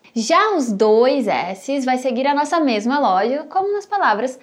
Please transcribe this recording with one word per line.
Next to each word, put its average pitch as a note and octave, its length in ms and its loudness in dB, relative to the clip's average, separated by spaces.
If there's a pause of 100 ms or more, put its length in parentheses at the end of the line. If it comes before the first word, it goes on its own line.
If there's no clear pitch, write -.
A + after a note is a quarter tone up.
(140)
Já E4 380 2
os C4+ 200 0
dois A3+ 560 2
S's F#3+ 580 -4
vai B3+ 120 0
seguir B3+ 300 -2
a C#4+ 80 0
nossa D4 240 0
mesma B3+ 400 0
lógica, A#3 460 0
como G4 280 -2
nas G4+ 140 -6
palavras B3+ 560 -2